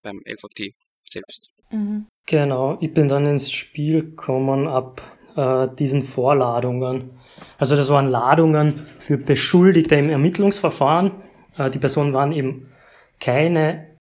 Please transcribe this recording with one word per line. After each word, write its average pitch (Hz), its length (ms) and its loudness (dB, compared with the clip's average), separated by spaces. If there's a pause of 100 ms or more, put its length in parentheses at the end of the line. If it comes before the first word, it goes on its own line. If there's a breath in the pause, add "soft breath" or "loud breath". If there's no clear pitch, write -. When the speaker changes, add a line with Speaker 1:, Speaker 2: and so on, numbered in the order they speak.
Speaker 1:
beim 101 240 -14
L 110 120 -12
V 104 100 -18
T 101 260 -12 (300)
selbst. - 480 -16 (180)
Speaker 2:
Mhm. 214 380 -6 (180)
Speaker 3:
Genau, 143 560 -2
ich 160 120 -6
bin 151 140 2
dann 143 180 0
ins 143 260 -2
Spiel 156 500 -4
gekommen 135 680 -2
ab, 131 500 -6 (200)
äh, 131 380 0
diesen 139 260 0
Vorladungen. 127 1160 -2 (400 loud breath)
Also 143 200 2
das 135 120 0
waren 139 200 4
Ladungen 151 760 2 (100)
für 151 200 -2
Beschuldigte 170 760 4
im 143 140 2
Ermittlungsverfahren. 175 1000 2 (460 loud breath)
Äh, 135 120 -2
die 131 100 -6
Personen 143 340 0
waren 139 200 0
eben 131 400 -6 (460 soft breath)
keine 156 800 0